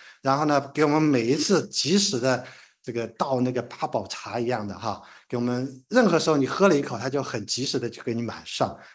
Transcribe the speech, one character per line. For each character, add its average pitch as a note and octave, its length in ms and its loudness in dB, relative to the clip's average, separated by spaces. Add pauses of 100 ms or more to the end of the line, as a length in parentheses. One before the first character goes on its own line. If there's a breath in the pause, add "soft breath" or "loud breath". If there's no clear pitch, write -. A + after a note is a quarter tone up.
(220 loud breath)
然 C3+ 160 2
后 D3 80 0
呢， D3 140 4 (140)
给 D3 100 2
我 D3+ 60 4
们 D3+ 120 4
每 C#3+ 260 4
一 C3 80 4
次 - 320 2
及 D#3 300 0
时 G3+ 220 2
的 B2+ 240 0 (380 loud breath)
这 - 100 -10
个 A#2 180 -4
倒 C#3 300 -2
那 B2+ 120 0
个 A#2+ 100 -4
八 - 240 -8
宝 A2 220 -4
茶 A2 320 -8
一 A#2 80 -2
样 A2+ 200 -4
的 F#2 100 -10
哈， G2+ 240 -6 (280 loud breath)
给 B2 80 -4
我 A#2+ 40 -2
们 B2 480 -4
任 A3+ 200 4
何 E3 80 4
时 D#3 140 2
候 D#3 40 6
你 C3+ 120 2
喝 F#3+ 200 4
了 E3+ 80 6
一 C#3+ 60 2
口， A#2+ 160 -6
他 A2+ 100 -6
就 C3+ 140 -2
很 A2+ 240 -6
及 A#2+ 200 -4
时 - 120 -2
的 A#2+ 100 -4
就 - 140 -10
给 B2 120 -4
你 A#2 80 -2
满 A2 220 -8
上， - 320 -4 (200 loud breath)